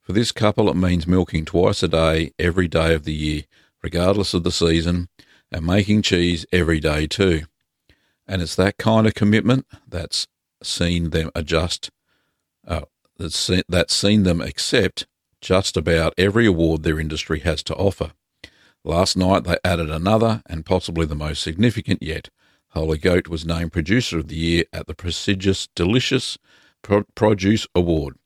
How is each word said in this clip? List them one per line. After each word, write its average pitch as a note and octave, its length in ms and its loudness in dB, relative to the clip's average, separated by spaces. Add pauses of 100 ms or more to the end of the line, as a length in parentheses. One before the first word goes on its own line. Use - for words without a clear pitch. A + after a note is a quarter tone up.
For - 100 -12
this A2+ 220 0
couple, G#2+ 360 2
it C#2+ 60 0
means F2+ 320 2
milking F2 380 2
twice F#2 360 2
a F#2 60 0
day, D#2+ 500 2
every F2 300 0
day E2 260 2
of D2+ 120 -2
the D#2+ 80 -4
year, D2+ 300 -4 (380)
regardless F2+ 520 0
of F2+ 100 0
the F2 80 0
season, E2+ 560 0 (420)
and E2 160 -6
making G2+ 360 2
cheese F2 500 0
every E2 300 2
day D2+ 260 0
too. E2+ 360 2 (840)
And F#2+ 140 -4
it's E2 160 -6
that F#2+ 200 2
kind A2 300 4
of A2 60 2
commitment A2 520 2 (220)
that's - 400 -8 (340)
seen F2 500 -2
them D#2+ 220 -2
adjust, D#2+ 560 -2 (760)
uh, D#2+ 140 -4 (360)
that's E2 200 -6
se-, F2+ 320 0
that's F2 260 0
seen G#2 280 4
them E2+ 180 2
accept - 680 -2 (320)
just - 360 0
about E2 420 0
every G#2 280 4
award E2 380 2
their D#2+ 180 0
industry D#2 400 -4
has D#2+ 200 -2
to - 140 -8
offer. F2+ 380 -2 (720)
Last E2+ 320 0
night F#2 260 2
they E2+ 180 0
added E2+ 280 0
another, A2 560 0
and D#2+ 200 -10
possibly F2 400 -2
the D#2 100 -6
most D2+ 280 -6
significant F#2 580 -2
yet. - 280 -8 (400)
Holy D#2+ 280 -2
Goat F2 300 2
was D#2+ 180 -8
named E2 280 -4
Producer F2 460 0
of C#2 100 -8
the D#2 80 -10
Year E2 340 0
at - 160 -12
the - 80 -12
prestigious F#2+ 800 -2
Delicious A#2 640 -2 (440)
Pro-, G2+ 220 0 (100)
Produce G#2 640 2
Award. D#2+ 400 0 (100)